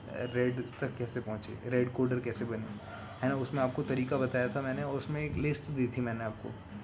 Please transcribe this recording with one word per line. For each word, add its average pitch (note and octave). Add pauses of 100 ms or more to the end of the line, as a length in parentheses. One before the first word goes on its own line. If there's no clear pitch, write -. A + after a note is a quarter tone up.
रेड B2
तक -
कैसे B2
पहुँचे, G#2+
रेड B2
कोडर B2+
कैसे A#2+
बने, A2 (560)
है B2+
ना? C#3
उसमें C3+
आपको C3
तरीका C3
बताया B2+
था C#3
मैंने, C3+
और C#3
उसमें D3+
एक D3
लिस्ट D3
दी C3
थी B2
मैंने A2+
आपको, A2 (340)